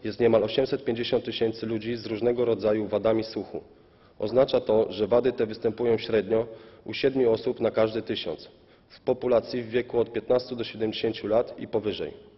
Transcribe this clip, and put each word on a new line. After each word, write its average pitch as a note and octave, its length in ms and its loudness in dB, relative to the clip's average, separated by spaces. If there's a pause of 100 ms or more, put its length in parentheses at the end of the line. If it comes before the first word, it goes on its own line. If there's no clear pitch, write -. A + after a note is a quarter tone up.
jest G#2+ 160 -6
niemal A2+ 240 6
osiemset C3+ 400 0
pięćdziesiąt A#2 400 -2
tysięcy A2+ 420 -2
ludzi A2+ 300 -4
z G#2+ 100 -12
różnego A#2+ 380 0
rodzaju G#2+ 420 2
wadami G#2+ 380 0
słuchu. F2+ 380 -8 (560)
Oznacza A#2+ 420 2
to, A2 320 2
że G2+ 140 -2
wady A#2+ 260 4
te A#2+ 140 0
występują A2 520 0
średnio A2 480 0 (380)
u A2 100 -10
siedmiu C3 380 2
osób A#2 280 -2
na A2 100 2
każdy A2 320 0
tysiąc F2+ 460 -8 (400)
w - 120 -20
populacji B2 600 0
w A2 60 -10
wieku A#2+ 300 -2
od A2+ 140 0
piętnastu B2 440 0
do A#2 80 -4
siedemdziesięciu A2 600 -4
lat A2 320 0
i - 100 -12
powyżej. G2 440 -4 (240)